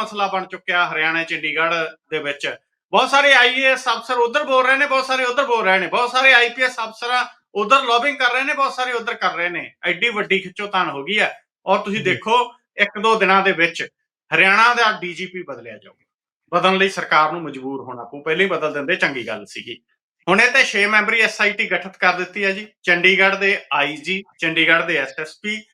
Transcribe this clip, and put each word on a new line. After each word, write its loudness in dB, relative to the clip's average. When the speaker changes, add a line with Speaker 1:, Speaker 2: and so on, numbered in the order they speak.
Speaker 1:
ਮਸਲਾ -4
ਬਣ -4
ਚੁੱਕਿਆ -2
ਹਰਿਆਣਾ, -2
ਚੰਡੀਗੜ੍ਹ -2
ਦੇ -4
ਵਿੱਚ। -6
ਬਹੁਤ 2
ਸਾਰੇ 4
ਆਈ 4
ਏ -2
ਐਸ 2
ਅਫਸਰ -4
ਉੱਧਰ 0
ਬੋਲ 2
ਰਹੇ 4
ਨੇ, 2
ਬਹੁਤ 0
ਸਾਰੇ -2
ਉੱਧਰ 0
ਬੋਲ 0
ਰਹੇ 4
ਨੇ, -2
ਬਹੁਤ -2
ਸਾਰੇ 4
ਆਈ 6
ਪੀ -4
ਐਸ -2
ਅਫਸਰ -4
ਉੱਧਰ 2
ਲੌਬਿੰਗ 2
ਕਰ 2
ਰਹੇ 0
ਨੇ, -2
ਬਹੁਤ 0
ਸਾਰੇ -4
ਉੱਧਰ -4
ਕਰ -2
ਰਹੇ -4
ਨੇ। -8
ਐਡੀ -2
ਵੱਡੀ -2
ਖਿੱਚੋਤਾਣ -4
ਹੋ -8
ਗਈ -2
ਆ। 0
ਔਰ 2
ਤੁਸੀਂ -4
Speaker 2:
ਜੀ। -6
Speaker 1:
ਦੇਖੋ, 0
ਇੱਕ 0
ਦੋ 4
ਦਿਨਾਂ 4
ਦੇ 4
ਵਿੱਚ -2
ਹਰਿਆਣਾ 4
ਦਾ 0
ਡੀ -10
ਜੀ -10
ਪੀ -12
ਬਦਲਿਆ -16
ਜਾਊਗਾ। -20
ਬਦਲਣ 2
ਲਈ 2
ਸਰਕਾਰ 0
ਨੂੰ -8
ਮਜਬੂਰ -10
ਹੋਣਾ -14
ਪਊ। -16
ਪਹਿਲਾਂ 0
ਹੀ -2
ਬਦਲ -4
ਦਿੰਦੇ, -4
ਚੰਗੀ -2
ਗੱਲ -10
ਸੀਗੀ। -16
ਹੁਣ 4
ਇਹ 6
ਤੇ 4
ਛੇ 0
ਮੈਂਬਰੀ 2
ਐਸ 0
ਆਈ 2
ਟੀ -4
ਗਠਿਤ -6
ਕਰ 2
ਦਿੱਤੀ -4
ਹੈ 2
ਜੀ। -6
ਚੰਡੀਗੜ੍ਹ 4
ਦੇ 0
ਆਈ 0
ਜੀ, -6
ਚੰਡੀਗੜ੍ਹ 2
ਦੇ -2
ਐਸ -4
ਐਸ -12
ਪੀ, -8